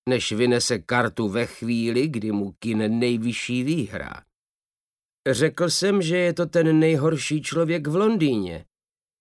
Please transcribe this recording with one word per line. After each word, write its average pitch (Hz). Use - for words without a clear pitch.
než 127
vynese 120
kartu 120
ve 113
chvíli, 117
kdy 110
mu 101
kine 110
nejvyšší 120
výhra. 120
Řekl 156
jsem, 196
že 165
je 175
to 175
ten 160
nejhorší 156
člověk 165
v 151
Londýně. 139